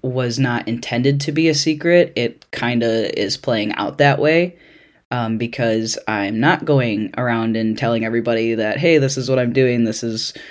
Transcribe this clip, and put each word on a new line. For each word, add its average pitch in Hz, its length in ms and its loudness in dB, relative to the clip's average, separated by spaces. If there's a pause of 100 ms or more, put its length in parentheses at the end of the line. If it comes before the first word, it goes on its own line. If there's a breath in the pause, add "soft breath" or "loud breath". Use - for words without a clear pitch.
was 127 380 -2
not 120 280 -2
intended 123 540 0
to 156 100 -4
be 160 180 2
a 156 40 2
secret, 170 640 2
it 120 360 -4
kinda 117 680 0
is 101 160 -2
playing 107 380 -2
out - 240 -6
that 143 220 4
way, 165 360 2 (540 soft breath)
um, 113 280 -2
because 113 720 -2
I'm 107 320 -2
not 156 260 2
going 117 520 0
around 113 400 0
and 110 200 -2
telling 117 280 0
everybody 113 500 0
that, 107 220 -2
"Hey, 160 220 4
this 135 180 0
is 123 120 -4
what 127 100 2
I'm 120 140 0
doing, 123 300 4
this 110 200 -2
is 110 300 -6 (180 loud breath)